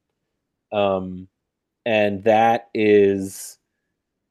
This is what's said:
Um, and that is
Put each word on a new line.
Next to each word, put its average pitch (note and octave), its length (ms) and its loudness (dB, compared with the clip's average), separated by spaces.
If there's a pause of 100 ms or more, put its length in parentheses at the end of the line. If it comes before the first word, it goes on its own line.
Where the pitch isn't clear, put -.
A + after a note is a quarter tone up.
(720)
Um, F#2 560 -4 (560)
and G#2 400 -2
that A2+ 500 2
is G2+ 840 0 (720)